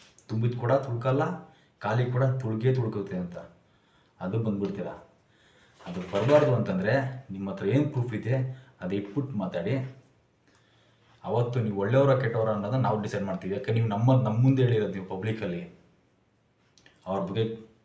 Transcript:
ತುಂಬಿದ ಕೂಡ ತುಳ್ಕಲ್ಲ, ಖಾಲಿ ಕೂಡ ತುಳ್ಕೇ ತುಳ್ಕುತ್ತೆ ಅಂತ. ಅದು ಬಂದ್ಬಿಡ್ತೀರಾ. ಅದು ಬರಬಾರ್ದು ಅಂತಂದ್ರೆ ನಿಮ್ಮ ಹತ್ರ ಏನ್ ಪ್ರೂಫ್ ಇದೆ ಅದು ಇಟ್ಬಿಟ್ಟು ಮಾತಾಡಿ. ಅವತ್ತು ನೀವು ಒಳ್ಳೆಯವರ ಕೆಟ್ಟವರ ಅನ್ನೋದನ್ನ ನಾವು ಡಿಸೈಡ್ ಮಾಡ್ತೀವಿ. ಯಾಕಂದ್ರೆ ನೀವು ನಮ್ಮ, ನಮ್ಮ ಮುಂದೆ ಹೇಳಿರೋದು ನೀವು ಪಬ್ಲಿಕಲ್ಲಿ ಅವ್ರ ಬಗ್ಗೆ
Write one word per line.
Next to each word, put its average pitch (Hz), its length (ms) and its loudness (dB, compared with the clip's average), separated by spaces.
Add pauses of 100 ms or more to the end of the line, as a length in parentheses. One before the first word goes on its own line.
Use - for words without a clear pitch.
(280)
ತುಂಬಿದ 120 300 0
ಕೂಡ 120 140 0
ತುಳ್ಕಲ್ಲ, 131 500 0 (560)
ಖಾಲಿ 117 340 0
ಕೂಡ 127 120 2
ತುಳ್ಕೇ 120 500 2
ತುಳ್ಕುತ್ತೆ 104 420 -2
ಅಂತ. - 200 -6 (840)
ಅದು 98 180 -2
ಬಂದ್ಬಿಡ್ತೀರಾ. 98 760 -4 (760)
ಅದು 90 140 -8
ಬರಬಾರ್ದು 127 540 4
ಅಂತಂದ್ರೆ 107 760 -2
ನಿಮ್ಮ 98 200 -6
ಹತ್ರ 95 160 -6
ಏನ್ 139 260 2
ಪ್ರೂಫ್ 113 220 -4
ಇದೆ 131 520 -2 (140)
ಅದು 90 140 -4
ಇಟ್ಬಿಟ್ಟು 117 420 -4
ಮಾತಾಡಿ. 98 600 -4 (1300)
ಅವತ್ತು 120 360 0
ನೀವು 101 200 0
ಒಳ್ಳೆಯವರ 127 400 4
ಕೆಟ್ಟವರ 110 320 0
ಅನ್ನೋದನ್ನ 104 300 0
ನಾವು 107 180 0
ಡಿಸೈಡ್ 101 240 -4
ಮಾಡ್ತೀವಿ. 95 300 -4
ಯಾಕಂದ್ರೆ 117 200 -2
ನೀವು 113 140 2
ನಮ್ಮ, 113 260 4
ನಮ್ಮ 110 280 4
ಮುಂದೆ 131 200 6
ಹೇಳಿರೋದು 107 300 2
ನೀವು 95 260 -8
ಪಬ್ಲಿಕಲ್ಲಿ 95 600 -6 (1300)
ಅವ್ರ 95 140 -2
ಬಗ್ಗೆ 110 540 -4 (100)